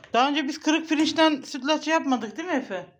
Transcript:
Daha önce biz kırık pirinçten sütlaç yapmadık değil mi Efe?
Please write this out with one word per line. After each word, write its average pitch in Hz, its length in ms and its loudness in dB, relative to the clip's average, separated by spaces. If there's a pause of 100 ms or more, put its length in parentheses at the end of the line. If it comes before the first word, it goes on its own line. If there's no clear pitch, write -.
(140)
Daha 254 160 4
önce 294 180 0
biz 302 120 -6
kırık 320 300 0
pirinçten 311 520 2
sütlaç 294 460 -4
yapmadık 262 500 0
değil 339 100 -8
mi 339 80 -2
Efe? 185 300 -6 (140)